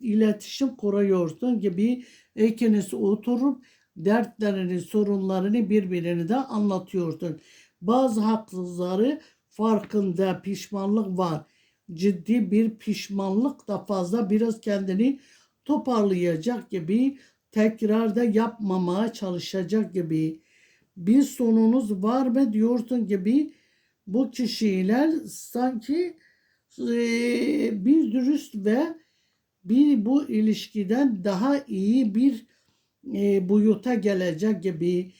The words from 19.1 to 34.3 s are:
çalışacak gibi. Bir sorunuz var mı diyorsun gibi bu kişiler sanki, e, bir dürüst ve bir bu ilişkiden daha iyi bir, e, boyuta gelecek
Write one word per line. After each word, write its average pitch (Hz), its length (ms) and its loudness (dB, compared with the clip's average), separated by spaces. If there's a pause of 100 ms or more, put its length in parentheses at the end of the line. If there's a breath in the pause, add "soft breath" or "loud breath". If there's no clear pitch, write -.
çalışacak 185 840 -4
gibi. 160 460 -2 (560 soft breath)
Bir 214 260 4
sorunuz 226 800 2
var 254 240 0
mı 247 260 2
diyorsun 226 540 0
gibi 208 460 0 (540 loud breath)
bu 220 240 0
kişiler 220 800 0 (160)
sanki, 262 880 -4 (640 soft breath)
e, 233 1080 0
bir 269 280 4
dürüst 262 420 -2
ve 233 420 0 (680 soft breath)
bir 247 400 4
bu 277 240 2
ilişkiden 214 960 0
daha 247 440 0
iyi 214 460 0
bir, 233 320 0 (680)
e, 196 340 2
boyuta 208 460 2
gelecek 185 680 -2